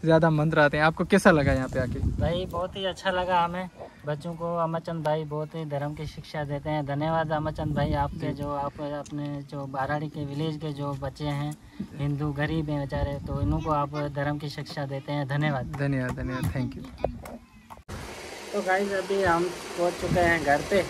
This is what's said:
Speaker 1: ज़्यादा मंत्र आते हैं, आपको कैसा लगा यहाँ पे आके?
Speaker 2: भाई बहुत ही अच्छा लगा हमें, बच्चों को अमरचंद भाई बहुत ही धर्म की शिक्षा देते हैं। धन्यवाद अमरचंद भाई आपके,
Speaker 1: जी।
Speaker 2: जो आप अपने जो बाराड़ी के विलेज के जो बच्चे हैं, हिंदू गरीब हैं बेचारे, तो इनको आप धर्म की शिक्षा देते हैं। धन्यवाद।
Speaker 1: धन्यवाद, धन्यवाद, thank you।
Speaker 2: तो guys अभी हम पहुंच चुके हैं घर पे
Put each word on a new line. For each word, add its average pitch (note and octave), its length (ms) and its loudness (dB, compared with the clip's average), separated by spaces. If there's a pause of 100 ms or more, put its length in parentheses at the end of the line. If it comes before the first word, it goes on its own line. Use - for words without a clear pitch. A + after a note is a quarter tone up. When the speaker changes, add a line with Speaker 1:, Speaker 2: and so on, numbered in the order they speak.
Speaker 1:
ज़्यादा D#3+ 260 8
मंत्र D#3 300 4
आते D3 180 6
हैं, D3+ 60 4
आपको E3 220 4
कैसा F#3+ 260 8
लगा C#3 220 6
यहाँ C3 140 0
पे C3 120 -2
आके? B2+ 200 -2
Speaker 2:
भाई F3 460 0
बहुत F3+ 300 -6
ही G3 100 -4
अच्छा F#3 260 0
लगा F3+ 320 4
हमें, F3+ 260 -2 (360)
बच्चों D3+ 280 -4
को E3+ 240 -2
अमरचंद E3 460 -2
भाई D#3 200 2
बहुत D3+ 320 -6
ही D#3+ 100 -6
धर्म D3 280 -4
की D3+ 120 -8
शिक्षा D3+ 380 -8
देते C#3+ 260 -4
हैं। D3+ 160 0
धन्यवाद D#3 460 0
अमरचंद D#3 440 -2
भाई C#3+ 180 2
आपके, C#3+ 340 -2
Speaker 1:
जी। C3 60 -2
Speaker 2:
जो C#3+ 160 -4
आप C#3 320 -4
अपने D3 600 -6
जो C#3 240 -8
बाराड़ी C#3 420 -4
के D3 180 -6
विलेज D3+ 320 -4
के D3+ 160 -6
जो C#3+ 200 -4
बच्चे C#3 320 -6
हैं, D3 320 -2 (380)
हिंदू C#3+ 360 -2
गरीब D3+ 380 -2
हैं D3 100 0
बेचारे, C#3+ 340 -2 (140)
तो C#3+ 140 -2
इनको D#3 280 0
आप D3 260 0
धर्म C#3+ 420 -2
की D3 120 -6
शिक्षा C#3+ 360 -6
देते C3+ 260 -6
हैं। C#3+ 160 -2
धन्यवाद। C#3+ 520 0
Speaker 1:
धन्यवाद, C3+ 320 0
धन्यवाद, B2+ 420 -2
thank B2 280 -4
you। - 300 -4 (1400)
Speaker 2:
तो G3+ 80 0
guys F#3+ 300 2
अभी G3 320 0
हम E3+ 200 6
पहुंच F3 500 -2
चुके E3+ 260 2
हैं E3+ 240 4
घर C#3+ 260 4
पे G3 200 4